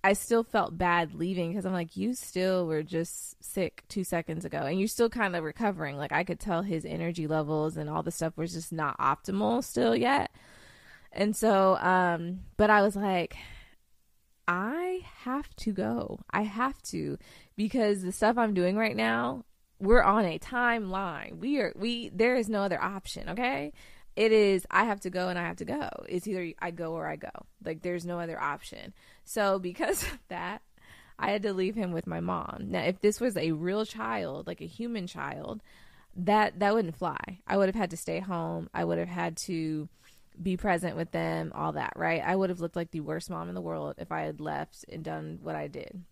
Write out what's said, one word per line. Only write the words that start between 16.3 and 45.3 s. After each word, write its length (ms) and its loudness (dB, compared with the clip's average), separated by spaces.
I 120 0
have 420 -2
to, 340 -6
because 460 2
the 100 -4
stuff 260 4
I'm 160 2
doing 220 4
right 200 0
now, 480 0
we're 240 10
on 220 6
a 140 -2
timeline. 1000 -2
We 220 0
are, 160 0
we, 340 -4
there 260 4
is 120 0
no 140 0
other 200 0
option, 480 -6
okay? 420 -2
It 160 6
is, 380 6
I 140 6
have 160 0
to 100 -6
go 180 -2
and 100 -2
I 80 -2
have 120 -6
to 60 -8
go. 240 -4
It's 180 -4
either 320 -4
I 140 -6
go 220 -6
or 120 -4
I 100 -4
go. 140 -12
Like, 180 -6
there's 220 -4
no 140 -4
other 220 -6
option." 520 -6
So 340 2
because 440 -2
<laughs> 100 -4
of 60 -12
that, 340 -6
I 120 0
had 120 0
to 100 0
leave 240 0
him 160 0
with 140 -4
my 140 -4
mom. 500 -4
Now, 120 0
if 180 0
this 200 4
was 160 0
a 160 2
real 340 0
child, 600 -6
like 140 -10
a 60 -10
human 400 -6
child, 560 -8
that, 420 4
that 160 4
wouldn't 220 2
fly. 500 -6
I 100 2
would 120 6
have 80 0
had 140 0
to 60 -8
stay 240 -4
home. 540 -4
I 100 0
would 140 2
have 100 -2
had 300 -4
to 500 -4
be 140 0
present 400 0
with 160 -4
them, 420 -2
all 180 -2
that, 240 -4
right? 280 0
I 100 2
would 160 2
have 100 -4
looked 160 -4
like 140 -4
the 100 -6
worst 300 -6
mom 180 -8
in 60 -8
the 60 -6
world 380 -6
if 120 -12
I 120 -4
had 180 -6
left 480 -8
and 160 -12
done 380 -8